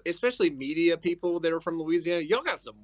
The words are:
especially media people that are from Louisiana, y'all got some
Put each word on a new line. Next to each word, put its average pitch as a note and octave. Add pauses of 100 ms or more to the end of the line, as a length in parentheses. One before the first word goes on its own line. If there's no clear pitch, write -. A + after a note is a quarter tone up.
especially F3+
media D#3
people E3+
that E3
are E3
from E3
Louisiana, E3+
y'all G3+
got C4+
some G#2+